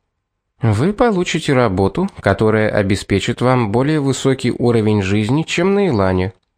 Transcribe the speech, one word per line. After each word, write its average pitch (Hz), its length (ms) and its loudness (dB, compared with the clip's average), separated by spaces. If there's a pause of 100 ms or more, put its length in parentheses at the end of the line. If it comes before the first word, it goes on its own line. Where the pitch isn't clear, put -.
(640)
«Вы 117 300 0
получите 180 580 0
работу, 117 560 0 (140)
которая 107 480 2
обеспечит 101 720 -2
вам 120 320 2
более 143 260 0
высокий 135 500 -2
уровень 107 520 0
жизни, 107 420 0
чем 190 300 -2
на 202 160 0
Илане. 95 420 0 (260)